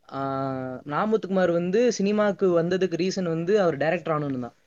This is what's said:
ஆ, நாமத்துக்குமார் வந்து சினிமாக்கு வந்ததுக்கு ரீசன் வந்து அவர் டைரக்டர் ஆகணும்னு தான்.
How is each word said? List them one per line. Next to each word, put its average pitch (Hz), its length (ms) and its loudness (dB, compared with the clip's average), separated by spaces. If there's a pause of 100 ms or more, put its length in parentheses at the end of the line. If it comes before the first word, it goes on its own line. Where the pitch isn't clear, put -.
(120)
ஆ, 135 720 -6
நாமத்துக்குமார் 185 680 0
வந்து 180 460 2
சினிமாக்கு 202 480 2
வந்ததுக்கு 175 500 2
ரீசன் 185 280 -2
வந்து 170 360 0
அவர் 165 160 2
டைரக்டர் 160 420 0
ஆகணும்னு 139 220 -4
தான். 120 140 -10 (120)